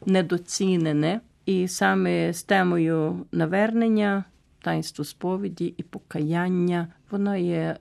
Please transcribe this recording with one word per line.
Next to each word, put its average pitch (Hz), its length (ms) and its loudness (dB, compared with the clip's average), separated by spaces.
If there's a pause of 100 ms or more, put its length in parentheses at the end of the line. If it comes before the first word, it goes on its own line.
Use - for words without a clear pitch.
недоцінене. 175 1160 2 (260)
І 185 220 0
саме 180 640 0
з 170 100 -8
темою 170 880 0
навернення, 202 920 2 (380)
таїнство 160 420 -4
сповіді 180 720 -4
і - 60 -10
покаяння, 175 1080 -2 (220)
воно 202 260 -2
є 170 440 -2